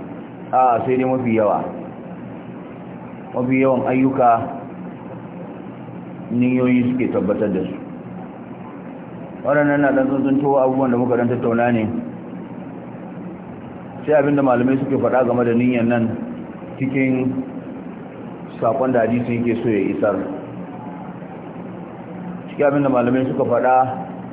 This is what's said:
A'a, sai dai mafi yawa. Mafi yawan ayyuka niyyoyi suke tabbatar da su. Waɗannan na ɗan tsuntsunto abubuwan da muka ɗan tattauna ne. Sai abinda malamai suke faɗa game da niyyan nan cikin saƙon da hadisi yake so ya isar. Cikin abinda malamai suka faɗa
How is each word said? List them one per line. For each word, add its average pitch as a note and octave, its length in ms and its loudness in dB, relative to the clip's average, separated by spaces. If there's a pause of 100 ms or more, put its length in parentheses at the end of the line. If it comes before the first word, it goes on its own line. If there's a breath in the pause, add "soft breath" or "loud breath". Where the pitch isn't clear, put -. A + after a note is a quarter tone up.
(540)
A'a, B2 320 6
sai B2+ 120 2
dai B2+ 80 4
mafi B2 300 2
yawa. G2+ 280 4 (1700)
Mafi B2+ 280 2
yawan C3 280 4
ayyuka C3 400 4 (2000)
niyyoyi B2 640 4
suke B2 160 2
tabbatar G2+ 400 2
da F#2+ 160 0
su. F2+ 100 -6 (1700)
Waɗannan C#3+ 380 4
na C#3 100 4
ɗan C3 160 4
tsuntsunto C#3 520 2
abubuwan C3 320 4
da A#2+ 60 2
muka B2 200 2
ɗan A#2+ 120 2
tattauna A#2+ 420 2
ne. A2+ 120 4 (2250)
Sai D3 100 2
abinda C#3+ 260 6
malamai B2+ 380 4
suke C#3 180 0
faɗa A#2+ 280 4
game A#2+ 180 2
da A#2 100 2
niyyan A#2+ 340 4
nan A#2+ 160 2 (720)
cikin C3 560 0 (1300)
saƙon B2+ 320 2
da B2 80 4
hadisi A#2 360 0
yake A#2 260 0
so A#2+ 60 0
ya G#2 100 4 (120)
isar. G2+ 240 2 (2250)
Cikin - 160 0
abinda C#3+ 240 4
malamai B2 380 4
suka C#3 160 2
faɗa A#2+ 320 4 (580)